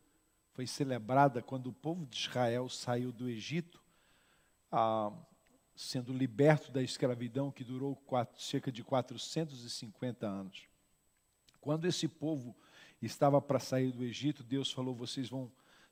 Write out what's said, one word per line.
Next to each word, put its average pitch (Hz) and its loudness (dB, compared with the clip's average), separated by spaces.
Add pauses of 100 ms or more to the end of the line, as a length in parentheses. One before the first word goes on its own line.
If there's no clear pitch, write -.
(520)
foi 127 -8
celebrada 127 4
quando 127 -6
o 123 -6
povo 165 -4
de 123 -12
Israel 123 0
saiu 123 -2
do 120 -6
Egito, 123 -6 (880)
ah, 110 2 (640)
sendo 127 -6
liberto 131 4
da 131 0
escravidão 123 -2
que 131 -10
durou 127 -4
quatro, - -4
cerca 139 -4
de - -8
quatrocentos 131 -2
e 117 -10
cinquenta 113 -6
anos. 98 -8 (920)
Quando 160 0
esse 165 2
povo 143 -4 (460)
estava 139 6
para - 2
sair 131 2
do 123 -4
Egito, 123 -2
Deus 127 -2
falou: 127 -4
"Vocês 123 -6
vão 127 -8 (400)